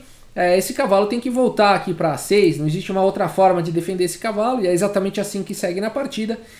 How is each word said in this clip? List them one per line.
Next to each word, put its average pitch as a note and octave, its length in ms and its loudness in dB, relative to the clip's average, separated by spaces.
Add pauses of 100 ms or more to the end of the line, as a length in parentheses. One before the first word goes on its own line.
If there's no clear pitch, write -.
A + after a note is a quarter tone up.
(340)
É, F3+ 220 4
esse F#3+ 160 0
cavalo G#3 360 2
tem A#3+ 120 -2
que C4 80 -4
voltar A3 460 2
aqui F3+ 180 -2
pra D#3+ 200 0
A C3+ 40 -4
seis, F#3+ 400 2
não D3 100 -2
existe D#3 240 -2
uma F#3+ 120 0
outra G3 260 0
forma F3+ 340 4
de E3+ 80 -4
defender F3+ 340 -2
esse E3+ 120 -4
cavalo, A3+ 460 -2
e F#3 40 0
é F3+ 60 2
exatamente G3 480 0
assim G3 220 -4
que F#3+ 120 -8
segue F3+ 240 -4
na G#3+ 120 -4
partida. A3+ 500 -6 (180)